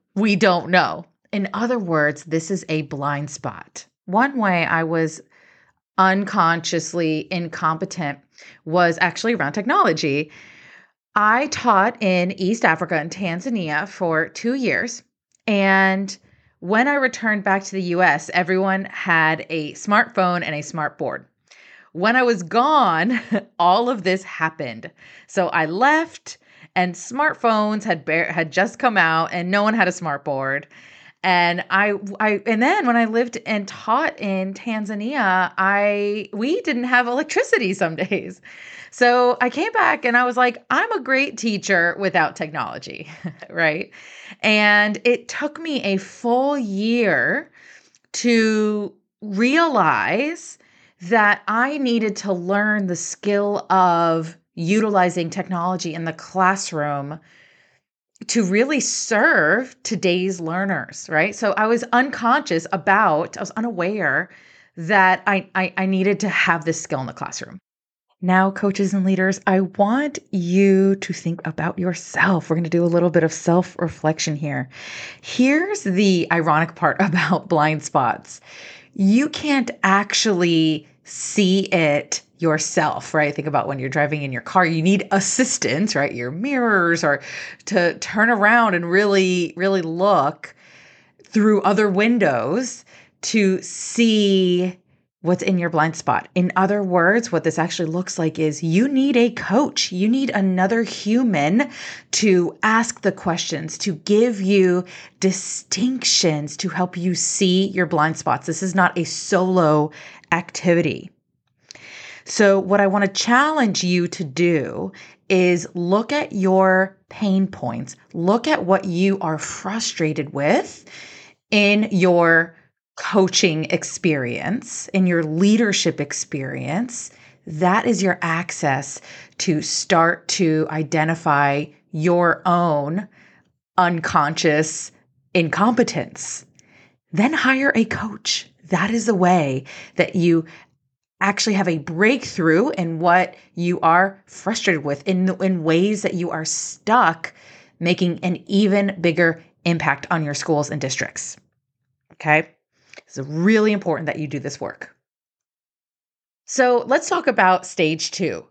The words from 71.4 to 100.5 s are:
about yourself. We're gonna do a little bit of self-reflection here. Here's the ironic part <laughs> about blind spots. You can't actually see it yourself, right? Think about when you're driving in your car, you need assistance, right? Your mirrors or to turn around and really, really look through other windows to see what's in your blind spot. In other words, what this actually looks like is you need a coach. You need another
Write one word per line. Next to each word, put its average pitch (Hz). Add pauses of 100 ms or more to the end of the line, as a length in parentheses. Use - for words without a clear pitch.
about 165
yourself. 180
We're 160
gonna 165
do 170
a -
little 170
bit 165
of 160
self-reflection 160
here. 139 (500)
Here's 311
the 190
ironic 160
part 160
<laughs> -
about 170
blind 156
spots. - (540)
You 214
can't 277 (120)
actually 175 (160)
see 190
it 156 (160)
yourself, 156
right? 151
Think 151
about 139
when 139
you're 127
driving 147
in 135
your 120
car, 185
you 160
need 190
assistance, 196
right? 143
Your 123
mirrors 190
or 143 (440)
to 175
turn 220
around 220
and 170
really, 185
really 190
look 165 (680)
through 214
other 208
windows 196 (380)
to 196
see 190 (460)
what's 180
in 190
your 170
blind 160
spot. -
In 180
other 196
words, 185
what 165
this 160
actually 170
looks 175
like 160
is 156
you 175
need 277
a 233
coach. -
You 185
need 254
another 196